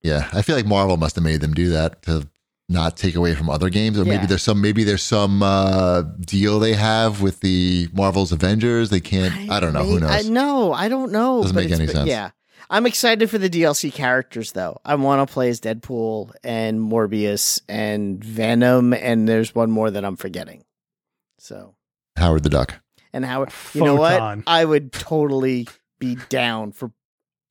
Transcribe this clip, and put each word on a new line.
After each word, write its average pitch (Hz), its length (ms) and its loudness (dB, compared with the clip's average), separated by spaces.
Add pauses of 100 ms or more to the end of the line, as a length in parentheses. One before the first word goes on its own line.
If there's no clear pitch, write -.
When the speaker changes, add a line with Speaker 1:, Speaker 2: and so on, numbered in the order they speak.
Speaker 1:
Yeah, 73 300 0
I 104 100 0
feel 156 140 0
like 113 100 0
Marvel 98 300 2
must 80 200 0
have 85 80 0
made 78 160 2
them 76 140 -2
do 87 160 2
that 80 320 -2
to 78 260 -2 (400)
not 85 280 0
take 87 200 -2
away 85 180 2
from 76 160 -2
other 76 200 0
games, 104 280 0
or 92 60 2
maybe 104 180 2
Speaker 2:
Yeah. 101 40 -2
Speaker 1:
there's 92 160 0
some, 104 180 0
maybe 107 240 2
there's 101 180 0
some, 101 400 2
uh, 95 600 2 (180)
deal 101 400 0
they 110 140 2
have 110 480 2
with 95 180 0
the 90 520 2
Marvel's 98 380 0
Avengers. 110 600 2
They 95 100 2
can't. 95 500 -2
I, 101 60 0
Speaker 2:
I 101 40 0
Speaker 1:
don't 85 120 0
know. 73 120 0
Who 87 100 0
Speaker 2:
may-, 85 60 2
Speaker 1:
knows? 80 260 0
Speaker 2:
I, - 20 -4
no, 247 440 2
I 190 160 -2
don't 262 220 -4
know, 240 320 0
Speaker 1:
Doesn't 92 120 0
Speaker 2:
but 92 80 2
Speaker 1:
make 85 80 -2
Speaker 2:
it's 85 100 0
Speaker 1:
any 80 60 0
Speaker 2:
be-, 78 60 -2
Speaker 1:
sense. 76 160 0
Speaker 2:
yeah. 107 220 -4 (400)
I'm 214 140 2
excited 226 460 2
for 220 80 -2
the 190 100 0
D 170 160 2
L 147 80 4
C 143 180 -2
characters, 127 640 -2
though. 92 320 -6
I 147 120 0
wanna 139 280 2
play 131 240 -2
as 120 120 -2
Deadpool 113 720 -6 (120)
and 113 340 -2
Morbius 107 880 -2
and 104 560 -4
Venom, 120 680 2
and 117 340 0
there's 113 280 0
one 113 160 0
more 110 200 0
that 98 140 -6
I'm 98 120 -6
forgetting. 87 480 -12 (760)
So 98 360 -20 (440)
Speaker 1:
Howard 80 240 2
the 76 80 2
Duck. 65 240 0 (400)
Speaker 2:
And 127 100 -6
Howard, 131 280 -6 (200)
you 147 100 0
know 143 120 4
what? 156 240 4
Speaker 3:
Photon. 104 280 -4
Speaker 2:
I 165 200 4
would 147 260 0
totally 131 720 -2 (320)
be 123 200 -6 (100)
down 117 440 -2
for 120 200 -12 (580)